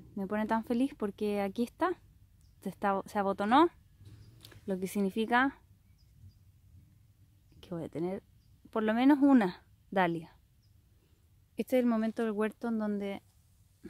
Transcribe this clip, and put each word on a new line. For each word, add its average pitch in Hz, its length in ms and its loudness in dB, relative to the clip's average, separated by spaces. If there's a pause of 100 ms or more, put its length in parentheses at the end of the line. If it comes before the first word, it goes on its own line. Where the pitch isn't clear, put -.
(140)
me 196 120 -6
pone 214 200 -2
tan 226 180 -2
feliz 262 300 -2
porque 208 460 -4
aquí 202 220 -4
está, 339 360 -2 (640)
se - 80 -10
está, 196 380 -2
se - 120 -6
abotonó, 208 520 2 (960)
lo 190 120 -2
que 185 100 -6
significa 220 720 0 (2000)
que - 100 -20
voy 165 140 -8
a - 40 -12
tener 185 340 -8 (480)
por 220 120 -2
lo 214 120 0
menos 269 280 6
una 247 420 4 (260)
dalia. 170 460 0 (1200)
Este 254 220 -2
es 247 40 2
el 240 60 2
momento 226 340 -2
del 220 100 -2
huerto 214 360 -4
en 226 100 -4
donde 202 440 -6 (680)